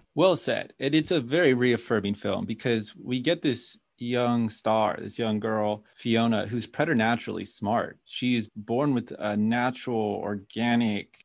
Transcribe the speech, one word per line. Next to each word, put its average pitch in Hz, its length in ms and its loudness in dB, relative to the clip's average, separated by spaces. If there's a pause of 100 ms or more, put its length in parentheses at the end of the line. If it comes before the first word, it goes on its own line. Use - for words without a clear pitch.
(160)
Well 175 180 6
said. 113 460 -2
And 135 120 0
it's 156 200 2
a 165 80 2
very 135 340 4
reaffirming 117 600 2
film 98 320 -4
because 113 500 -2
we 127 240 -4
get 165 220 0
this - 360 -2 (200)
young 120 520 0
star, 110 500 0
this - 180 -8
young 110 220 0
girl, 107 420 0 (120)
Fiona, 113 520 2
who's 110 200 -6
preternaturally 117 800 0
smart. 104 580 -2
She's 123 440 -2
born 123 440 -2
with 117 260 -2
a 104 200 -2
natural, 113 840 0
organic, 110 1040 -2